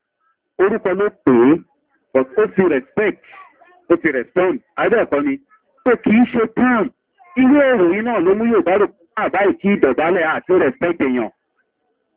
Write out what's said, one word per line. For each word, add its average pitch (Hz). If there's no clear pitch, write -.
Orúkọ 196
ló 196
pè -
é, 147
but 131
ó 214
fi 190
respect, 175
ó 170
fi 165
respond. 156
Àbí 160
bẹ́ẹ̀ 208
kọ́ 143
ni? 139
Pé 247
kì -
í 226
ṣe 233
term. 233
Irú 262
èrò 254
yìí 185
náà 233
ló 185
mú 214
Yorùbá 202
rò 202
pé -
àbá 180
ìkí 196
ìdọ̀bálẹ̀ 165
àti 156
respect 170
èèyàn. 123